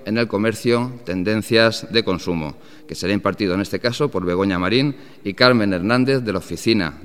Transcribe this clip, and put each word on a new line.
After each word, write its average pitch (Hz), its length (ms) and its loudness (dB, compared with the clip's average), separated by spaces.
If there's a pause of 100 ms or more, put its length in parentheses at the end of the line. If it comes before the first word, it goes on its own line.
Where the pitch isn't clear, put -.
en 107 100 -2
el 117 120 0
Comercio, 120 760 0
Tendencias 107 880 0
de 113 100 4
Consumo, 82 540 -4 (320)
que - 60 -12
será 90 180 -2
impartido 98 420 0
en 95 60 0
este 95 200 -4
caso 123 300 -2
por 92 140 -4
Begoña 90 340 0
Marín 127 380 0 (280)
y 101 100 -6
Carmen 113 400 4
Hernández, 123 480 2
de 107 100 -2
la 95 60 0
Oficina 87 680 0